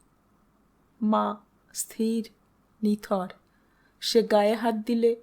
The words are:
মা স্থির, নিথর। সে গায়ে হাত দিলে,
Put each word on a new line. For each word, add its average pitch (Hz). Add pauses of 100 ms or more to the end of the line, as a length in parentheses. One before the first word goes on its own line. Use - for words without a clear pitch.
(1000)
মা 214 (380)
স্থির, 226 (540)
নিথর। 208 (720)
সে -
গায়ে 208
হাত 233
দিলে, 233